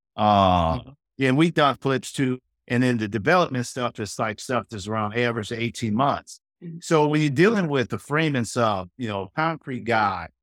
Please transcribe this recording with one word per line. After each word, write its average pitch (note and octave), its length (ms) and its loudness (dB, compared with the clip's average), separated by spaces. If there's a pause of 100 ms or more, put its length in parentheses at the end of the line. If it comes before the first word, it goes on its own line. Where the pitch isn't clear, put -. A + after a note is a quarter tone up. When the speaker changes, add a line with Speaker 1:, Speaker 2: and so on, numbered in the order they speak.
(160)
Speaker 1:
Uh, F#2 640 4
Speaker 2:
Mm-hmm. - 100 -18 (280)
Speaker 1:
yeah, C3 100 2
and C3 100 4
we've E3 160 4
done C#3+ 220 2
flips C3 340 -2
too. B2+ 300 -2 (260)
And B2 160 0
then B2 160 2
the G#2+ 80 -2
development B2 600 0
stuff A#2+ 340 -6
is, G#2 180 -8
like, A2 220 -4
stuff A#2 280 -4
that's G2+ 200 -10
around G#2+ 280 -4
average A#2 360 -2
of A2+ 80 -6
eighteen A2+ 340 -4
months. A#2 460 -2 (220)
Speaker 3:
Mm-hmm. E3 180 -12
Speaker 1:
So D3+ 260 2
when D3+ 140 2
you're D3+ 100 2
dealing F3+ 380 2
with C3+ 220 -2
the G#2+ 80 -6
framing C#3+ 460 -2
stuff, G#2 520 0
you B2+ 100 -8
know, G2 300 -6
concrete D#3 480 -6
guy, G2 460 0 (120)